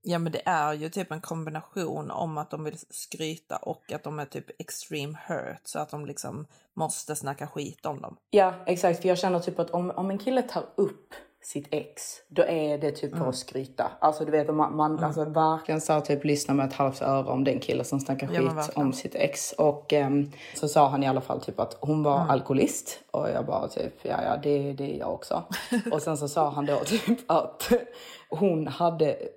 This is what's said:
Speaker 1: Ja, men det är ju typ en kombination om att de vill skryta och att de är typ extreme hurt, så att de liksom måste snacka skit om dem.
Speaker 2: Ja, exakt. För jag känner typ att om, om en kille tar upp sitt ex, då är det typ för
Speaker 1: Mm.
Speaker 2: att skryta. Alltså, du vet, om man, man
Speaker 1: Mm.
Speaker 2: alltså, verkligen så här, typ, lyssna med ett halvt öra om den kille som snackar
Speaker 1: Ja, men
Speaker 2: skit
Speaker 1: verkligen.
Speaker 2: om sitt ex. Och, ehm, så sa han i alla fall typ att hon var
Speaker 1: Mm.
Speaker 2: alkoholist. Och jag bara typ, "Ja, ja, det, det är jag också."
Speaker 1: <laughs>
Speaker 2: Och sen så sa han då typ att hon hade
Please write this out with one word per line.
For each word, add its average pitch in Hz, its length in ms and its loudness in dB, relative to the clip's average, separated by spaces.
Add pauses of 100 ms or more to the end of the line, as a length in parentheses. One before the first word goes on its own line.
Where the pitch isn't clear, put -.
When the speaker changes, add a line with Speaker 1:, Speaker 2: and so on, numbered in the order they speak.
Speaker 1:
Ja, 170 100 0
men 165 140 0
det - 160 -4
är 151 240 2
ju 151 160 -6
typ 180 240 -6
en 156 80 -8
kombination 156 880 -6
om 156 280 -4
att 151 120 -6
de 156 140 -8
vill 156 120 -6 (140)
skryta - 680 -8
och - 360 -8
att 156 120 -8
de 151 140 -8
är 147 60 -6
typ - 360 -12
extreme 151 680 -8
hurt, 160 380 -6
så - 140 -8
att 151 120 -6
de 147 160 -10
liksom - 400 -10 (280)
måste 156 420 -4
snacka 143 300 -6
skit - 400 -10
om 143 140 -6
dem. - 160 -12 (140)
Speaker 2:
Ja, 185 240 8 (120)
exakt. 175 340 2
För 185 80 2
jag 175 100 4
känner 180 220 2
typ - 180 -4
att 165 120 0
om, 175 200 -2
om 190 200 -2
en 196 80 -2
kille 254 240 2
tar 175 200 -4 (120)
upp - 400 -2 (280)
sitt - 280 -8
ex, - 320 -6 (260)
då 170 140 4
är 151 360 4
det 147 120 0
typ 143 200 -6
för - 60 -8
Speaker 1:
Mm. 139 120 0
Speaker 2:
att 127 80 -2
skryta. - 540 -4 (100)
Alltså, 156 240 4
du 151 60 -4
vet, 151 180 4
om 156 80 2
man, 151 200 2
man 156 160 4
Speaker 1:
Mm. 156 120 -2
Speaker 2:
alltså, 151 200 0
verkligen 156 560 2
så 156 120 0
här, 151 80 6
typ, 143 240 0
lyssna 147 300 2
med 139 120 4
ett 135 80 -2
halvt 135 280 0
öra 135 300 2
om 131 120 2
den 131 160 2
kille 127 240 0
som 139 160 0
snackar 139 320 -2
Speaker 1:
Ja, 170 80 2
men 165 100 4
Speaker 2:
skit 160 80 -2
Speaker 1:
verkligen. 147 280 0
Speaker 2:
om 127 60 2
sitt - 220 -8
ex. - 380 0
Och, 147 400 2
ehm, 143 380 4 (240)
så 151 140 -2
sa 143 200 6
han 139 140 0
i 135 60 2
alla 131 120 2
fall 123 200 -4
typ - 200 -8
att - 200 -4
hon 151 220 2
var 143 140 4
Speaker 1:
Mm. 165 140 2
Speaker 2:
alkoholist. - 680 2 (120)
Och - 200 0
jag - 160 -2
bara - 220 -2
typ, - 340 -6
"Ja, - 220 -4
ja, - 180 0
det, 143 300 0
det 139 220 -6
är - 40 -6
jag - 160 -4
också." - 280 -4 (260)
Speaker 1:
<laughs> 233 240 -2
Speaker 2:
Och 147 100 0
sen 156 140 -2
så 143 120 -4
sa 151 220 2
han 143 160 -2
då 143 120 2
typ 220 400 0 (120)
att - 420 2 (580)
hon 160 360 2
hade 156 500 2 (200)